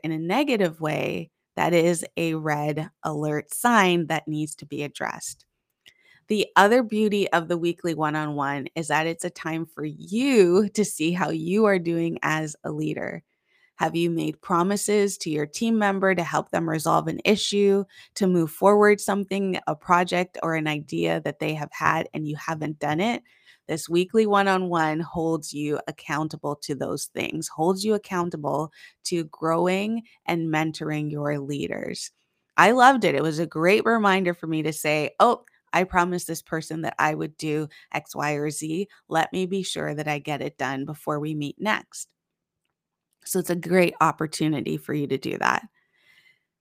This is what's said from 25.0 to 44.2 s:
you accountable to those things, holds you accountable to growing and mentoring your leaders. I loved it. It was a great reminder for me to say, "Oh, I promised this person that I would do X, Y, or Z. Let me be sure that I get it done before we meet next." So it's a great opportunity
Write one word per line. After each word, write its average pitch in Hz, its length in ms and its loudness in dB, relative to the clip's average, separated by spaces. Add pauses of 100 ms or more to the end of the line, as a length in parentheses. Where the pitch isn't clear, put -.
you 147 340 -4
accountable 151 720 -6
to - 180 -8
those - 300 -6
things, - 420 -6
holds 190 380 -2
you 220 80 2
accountable 160 800 -4 (320)
to 170 200 -2
growing 185 800 -2 (220)
and 165 280 -2
mentoring 156 560 -2
your 147 300 -4
leaders. - 720 -8 (460)
I 180 140 8
loved 254 340 6
it. 147 100 4
It 139 80 0
was 156 160 -2
a 170 60 -2
great 170 400 2
reminder 196 480 2
for 170 140 -10
me 156 160 -2
to 156 100 -2
say, 151 460 -2
"Oh, 233 260 4 (260)
I 180 140 2
promised 180 420 0
this 165 140 -8
person 160 400 -6
that 151 180 -4
I 156 160 2
would 156 220 -6
do 151 320 -4 (240)
X, - 220 -8
Y, 147 180 -2
or 147 160 -2
Z. 156 380 -6 (200)
Let 160 240 0
me 185 140 -2
be 185 180 -4
sure 151 320 -6
that 151 140 -4
I 147 100 -4
get 143 220 -6
it 147 160 -8
done 135 280 -4
before 151 340 -6
we 156 140 -6
meet 147 260 -6
next." - 500 -6 (1120)
So - 160 -2
it's 175 100 -4
a 175 60 0
great 175 460 2
opportunity 156 760 0